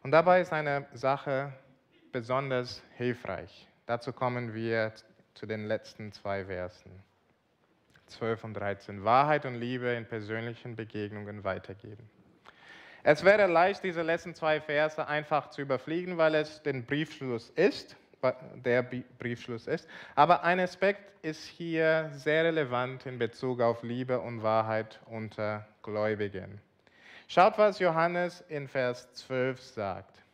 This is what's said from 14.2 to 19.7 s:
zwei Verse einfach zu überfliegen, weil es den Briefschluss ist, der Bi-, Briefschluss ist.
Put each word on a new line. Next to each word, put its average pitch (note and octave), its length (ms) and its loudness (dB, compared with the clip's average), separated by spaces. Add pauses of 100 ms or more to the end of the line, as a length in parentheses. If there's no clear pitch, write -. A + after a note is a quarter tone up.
zwei D#3 260 0
Verse D3+ 460 0
einfach D3 440 -2
zu D3 120 -10
überfliegen, E3 560 -4
weil D#3+ 160 6
es D3+ 280 -2
den C3+ 220 -4
Briefschluss C#3 680 -4
ist, - 460 0 (600)
der B2 260 2
Bi-, B2 220 -8 (140)
Briefschluss A#2 480 -8
ist. - 220 -4 (260)